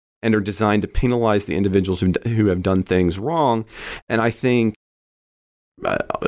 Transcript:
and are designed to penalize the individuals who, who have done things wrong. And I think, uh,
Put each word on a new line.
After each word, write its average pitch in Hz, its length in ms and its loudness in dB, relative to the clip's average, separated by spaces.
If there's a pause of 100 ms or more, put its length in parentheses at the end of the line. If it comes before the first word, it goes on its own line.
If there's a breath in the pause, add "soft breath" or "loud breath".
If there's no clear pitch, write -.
(240)
and 113 100 2
are 107 80 2
designed 104 400 0
to 98 60 -6
penalize 117 580 0
the 78 100 -4
individuals 95 440 0
who, 92 120 2 (120)
who 110 240 0
have 90 160 0
done 95 180 2
things 90 380 0
wrong. 127 460 0 (420 loud breath)
And 113 120 0
I 113 120 0
think, 120 420 0 (1120)
uh, - 120 -2 (300)